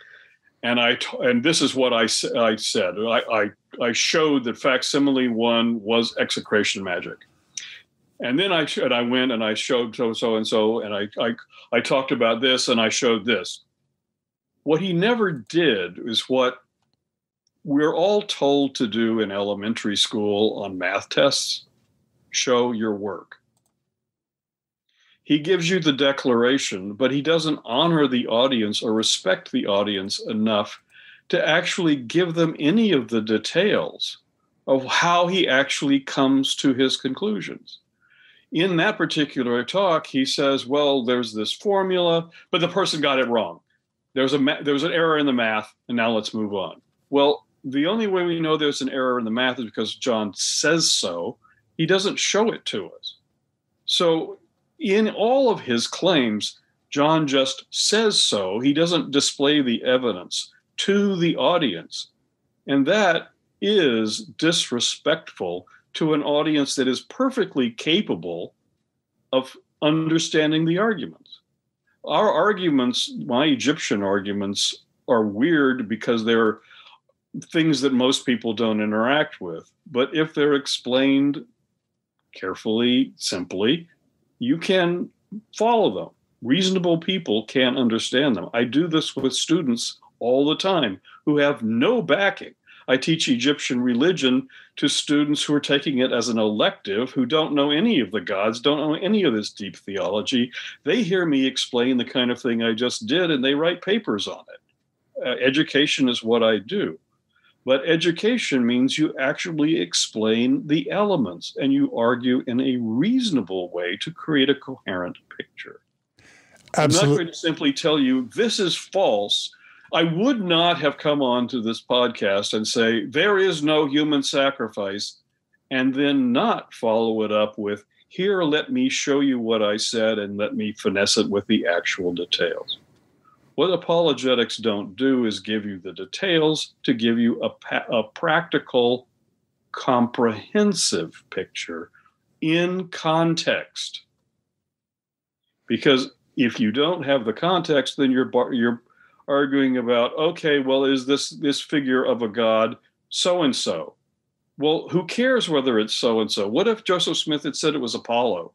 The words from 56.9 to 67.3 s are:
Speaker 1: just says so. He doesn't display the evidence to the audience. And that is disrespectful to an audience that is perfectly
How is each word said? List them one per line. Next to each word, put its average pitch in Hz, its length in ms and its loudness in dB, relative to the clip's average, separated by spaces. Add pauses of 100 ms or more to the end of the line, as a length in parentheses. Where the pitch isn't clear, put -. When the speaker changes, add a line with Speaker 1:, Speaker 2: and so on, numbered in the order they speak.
Speaker 1:
just 135 440 0
says 214 480 0
so. 98 420 0
He 139 120 2
doesn't 160 380 2
display 143 500 2
the 120 220 0
evidence 123 720 -2 (260)
to 202 380 2
the 170 200 0
audience. 127 720 -2 (580)
And 139 200 2
that 190 460 2 (280)
is 123 600 2 (180)
disrespectful 131 1300 -2 (320)
to 156 160 2
an 147 80 0
audience 147 540 0
that 131 120 0
is 123 120 0
perfectly 185 720 -2